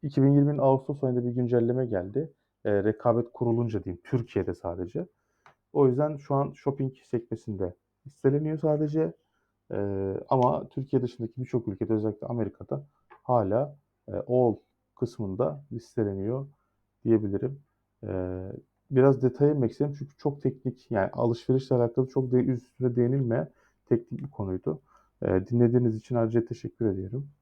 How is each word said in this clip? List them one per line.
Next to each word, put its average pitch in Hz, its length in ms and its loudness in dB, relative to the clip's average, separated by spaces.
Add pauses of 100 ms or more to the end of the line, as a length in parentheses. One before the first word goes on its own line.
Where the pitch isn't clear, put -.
İki 143 200 2
bin 139 120 8
yirminin 143 240 4
Ağustos 135 460 2
ayında 123 200 0
bir 123 60 -2
güncelleme 123 560 2
geldi. 110 460 -4 (320)
E, 101 200 2
rekabet 113 480 0
kurulunca 117 520 -2
diyeyim, 90 200 -10
Türkiye'de 98 500 -2
sadece. 92 520 -8 (680)
O 143 140 4
yüzden 147 300 2
şu 143 180 -4
an 139 180 0
shopping 139 420 -4 (160)
sekmesinde 104 640 -6 (320)
listeleniyor 151 520 0
sadece. 156 540 0 (600)
E, 95 40 -6 (520)
ama 131 400 2
Türkiye 135 340 -2
dışındaki 120 340 -6
birçok 123 320 -4
ülkede, 101 260 -2
özellikle 107 320 -4
Amerika'da 120 600 -6 (360)
hala, 123 540 0 (320)
e, 104 40 -10
all 120 440 2 (380)
kısmında 117 800 -4
listeleniyor 104 720 -4 (580)
diyebilirim. 113 560 0 (440)
E, 92 380 -6 (480)
biraz 131 320 6
detaya 143 320 2
inmek 127 180 0
istedim 143 260 -4
çünkü - 180 -12
çok 143 260 -4
teknik, - 480 -6
yani 98 200 0
alışverişle 127 680 0
alakalı 120 320 0
çok 131 240 -2
de-, 127 120 4
üst 127 220 -2
üste 123 300 -2
değinilmeyen 123 540 0 (360)
teknik 117 360 -2
bir 139 80 -10
konuydu. 92 500 -4 (420)
E, 95 240 0
dinlediğiniz 120 500 4
için 110 180 -8
ayrıca 117 300 2
teşekkür 113 420 -6
ediyorum. 101 420 -4 (140)